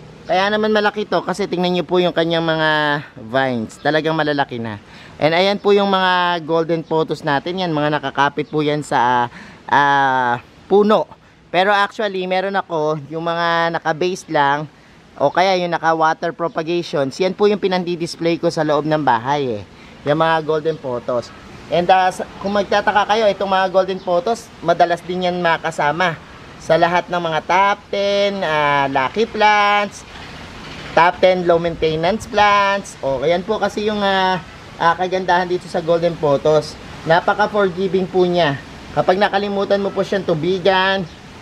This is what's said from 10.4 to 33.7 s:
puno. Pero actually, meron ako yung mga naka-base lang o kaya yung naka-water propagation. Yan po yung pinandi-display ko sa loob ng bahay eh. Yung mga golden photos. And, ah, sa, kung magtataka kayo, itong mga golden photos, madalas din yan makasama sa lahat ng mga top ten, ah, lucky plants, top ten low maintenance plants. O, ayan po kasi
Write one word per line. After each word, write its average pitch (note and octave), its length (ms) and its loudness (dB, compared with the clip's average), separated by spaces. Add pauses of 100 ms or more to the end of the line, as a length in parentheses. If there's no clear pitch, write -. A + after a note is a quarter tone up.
puno. G3+ 400 4 (480)
Pero F#3+ 240 2
actually, G3+ 480 -2
meron F#3 320 -2
ako D#3 560 -2
yung E3 80 -6
mga E3+ 560 0
naka-base E3 560 -4
lang D3 320 2 (560)
o C3+ 80 4
kaya F#3 320 2
yung E3+ 160 -2
naka-water D#3+ 560 0
propagation. D#3+ 880 -4
Yan F#3 160 0
po G#3 80 2
yung G#3 160 2
pinandi-display E3+ 800 -2
ko E3+ 80 0
sa D#3+ 160 -2
loob D3+ 240 0
ng D#3 160 0
bahay B2+ 560 0
eh. - 20 -12 (460)
Yung D#3+ 160 2
mga D#3+ 160 2
golden D#3 400 -4
photos. A#2+ 480 -4 (400)
And, F3 240 0
ah, F#3 160 4
sa, F#3 160 -4 (160)
kung G3+ 160 -4
magtataka G3+ 560 0
kayo, A3 160 2
itong G3 240 -2
mga F#3+ 160 2
golden F#3+ 320 0
photos, F#3 480 -2 (160)
madalas E3+ 400 2
din F3+ 240 -4
yan F3+ 160 -2
makasama D#3+ 720 0 (480)
sa D#3+ 160 2
lahat E3+ 320 2
ng F3 80 -2
mga D#3+ 240 -2
top G3+ 340 2 (140)
ten, G3+ 480 0
ah, D3 480 2
lucky C#3 400 0
plants, G#3 720 2 (960)
top E3+ 240 4
ten F#3 240 4
low E3+ 160 4
maintenance E3 640 -2
plants. G3+ 800 0
O, C3+ 160 -2
ayan E3+ 240 0
po G#3+ 160 -4
kasi G#3 260 -4